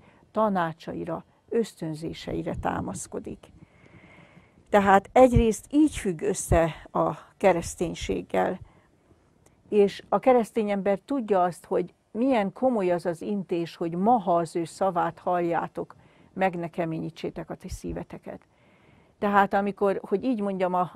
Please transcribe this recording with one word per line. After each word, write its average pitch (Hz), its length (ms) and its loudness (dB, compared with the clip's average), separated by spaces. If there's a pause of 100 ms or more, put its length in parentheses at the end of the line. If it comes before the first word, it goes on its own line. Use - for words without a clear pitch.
(300)
tanácsaira, 175 960 -2 (240)
ösztönzéseire 165 1080 -4
támaszkodik. - 880 -8 (1200)
Tehát 196 440 6
egyrészt 233 580 6
így 294 260 4
függ 170 240 -4
össze - 720 0
a 165 180 2 (260)
kereszténységgel, 185 1200 -2 (1120)
és 202 400 2
a 202 100 0
keresztény 226 520 2
ember 196 340 0
tudja 208 380 0
azt, 175 220 -2
hogy 180 300 -4 (160)
milyen 220 420 0
komoly 226 380 0
az 175 160 0
az 170 160 -4
intés, 180 540 -4
hogy 170 180 -4
maha 190 420 2
az 170 200 -2
ő 170 80 -2
szavát 170 540 -2
halljátok, 175 760 -4 (360)
meg 190 240 -2
ne 170 120 -8
keményítsétek 165 800 -8
a 170 40 -8
ti 185 140 -16
szíveteket. - 720 -12 (800)
Tehát 202 360 2
amikor, 196 480 0
hogy 202 220 -2
így 247 160 -2
mondjam, 185 340 -2
a, 180 220 0